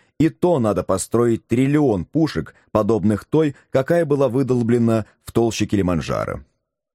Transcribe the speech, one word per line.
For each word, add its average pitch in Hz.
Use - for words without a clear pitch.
и 156
то 170
надо 101
построить 113
триллион 131
пушек, -
подобных 107
той, 151
какая 170
была 139
выдолблена 117
в -
толще 117
Килиманджаро. 65